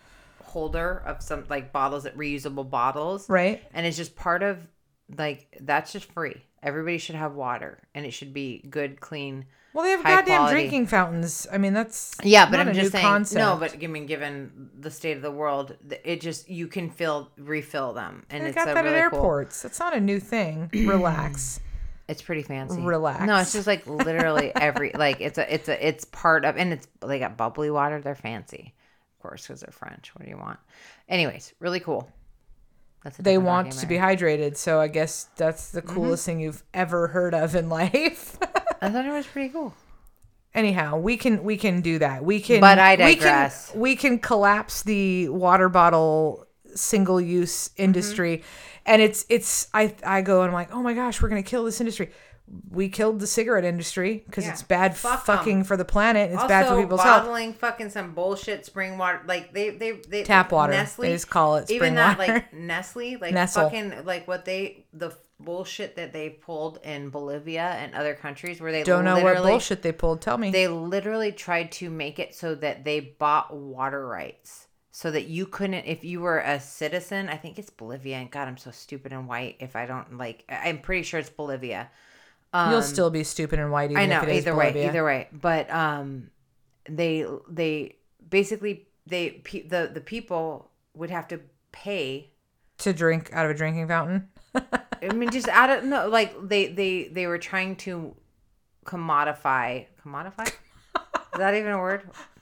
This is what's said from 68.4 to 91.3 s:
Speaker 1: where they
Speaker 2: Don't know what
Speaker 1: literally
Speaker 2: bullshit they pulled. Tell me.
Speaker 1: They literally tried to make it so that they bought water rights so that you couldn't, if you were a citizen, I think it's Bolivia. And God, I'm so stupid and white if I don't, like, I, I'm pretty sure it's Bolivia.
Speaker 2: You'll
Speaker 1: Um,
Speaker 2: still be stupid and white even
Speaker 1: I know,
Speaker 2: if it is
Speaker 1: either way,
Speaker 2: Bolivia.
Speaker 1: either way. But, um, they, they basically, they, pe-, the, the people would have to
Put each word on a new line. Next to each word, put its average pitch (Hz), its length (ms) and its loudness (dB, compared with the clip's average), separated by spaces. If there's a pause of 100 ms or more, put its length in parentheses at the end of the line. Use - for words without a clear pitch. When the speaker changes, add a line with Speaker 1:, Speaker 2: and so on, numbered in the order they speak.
Speaker 1:
where 160 140 -6
they 156 100 -2
Speaker 2:
Don't 180 220 2
know 185 100 4
what 180 80 6
Speaker 1:
literally 185 280 6
Speaker 2:
bullshit 220 320 0
they 165 100 0
pulled. 165 280 0
Tell - 160 -2
me. 208 140 -2
Speaker 1:
They 185 160 4
literally 196 640 -4
tried 170 420 -4
to 180 160 -10
make 151 300 -8
it - 160 -8
so 165 200 -6
that 143 280 -6
they 151 160 -2
bought 147 560 0
water 135 500 -6
rights - 640 -12 (240)
so - 180 -8
that 151 180 -4
you 165 180 -6
couldn't, 190 400 -6
if 165 180 -8
you 175 160 -10
were 170 200 0
a 143 200 -2
citizen, 175 720 -6
I 156 80 -8
think 156 200 -16
it's 202 120 -16
Bolivia. 131 480 -12
And 123 120 -12
God, 139 200 -8
I'm 127 80 -14
so - 140 -20
stupid 135 420 -16
and 131 120 -12
white 123 360 -10
if 131 160 -12
I 120 80 -6
don't, 127 320 -12
like, 120 320 -12
I, 135 180 -10
I'm 156 120 -10
pretty 180 240 -4
sure 170 140 -8
it's 151 120 -8
Bolivia. 127 600 -10 (640)
Speaker 2:
You'll 180 100 2 (160)
Speaker 1:
Um, - 40 4
Speaker 2:
still 165 260 0
be 160 140 -2
stupid 156 360 -2
and 147 120 -2
white 147 200 0
even 147 120 -2
Speaker 1:
I - 40 2
know, 170 100 2
Speaker 2:
if 147 100 2
it - 80 0
is - 100 2
Speaker 1:
either 170 80 0
way, 147 180 4
Speaker 2:
Bolivia. 143 180 0
Speaker 1:
either 160 160 0
way. 135 260 -2
But, 160 400 -2
um, 143 600 -4 (580)
they, 160 360 -2 (220)
they 156 480 -6 (340)
basically, 202 600 -2 (180)
they, 170 220 -4
pe-, - 360 -14
the, 170 280 -2
the 156 80 -10
people 165 680 -8 (240)
would 165 180 -10
have 170 180 -8
to 165 100 -10 (320)